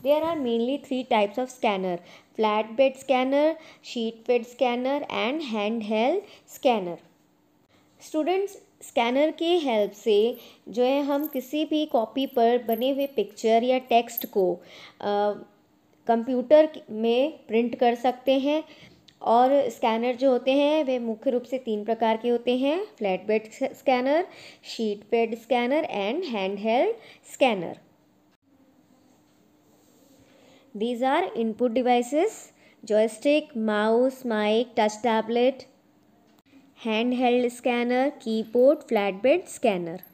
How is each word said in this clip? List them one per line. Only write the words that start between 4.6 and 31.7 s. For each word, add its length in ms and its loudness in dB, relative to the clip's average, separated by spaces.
and 420 -4
handheld 640 0
scanner। 400 -2
स्टूडेंट्स, 520 -2
स्कैनर 500 0
की 260 0
हेल्प 340 0
से 460 0
जो 140 0
है 180 2
हम 260 -2
किसी 380 -4
भी 200 0
कॉपी 400 -2
पर 380 2
बने 280 -2
हुए 160 -2
पिक्चर 560 0
या 140 2
टेक्स्ट 480 0
को, 280 0
अ, 300 0
कंप्यूटर 600 4
में 400 0
प्रिंट 280 0
कर 200 2
सकते 440 0
हैं। 240 0
और 480 4
स्कैनर 460 -2
जो 160 2
होते 200 0
हैं 320 2
वे 160 -2
मुख्य 300 -4
रूप 140 -2
से 140 -6
तीन 260 -4
प्रकार 340 0
के 120 -4
होते 280 0
हैं, 280 0
फ्लैट 300 -4
बेड 240 -2
स्कैनर, 760 -2
शीट 480 -6
बेड 240 0
स्कैनर 480 0
and 400 -4
handheld 680 -2
scanner। 440 -2
These 240 -4
are 420 -2
input 340 0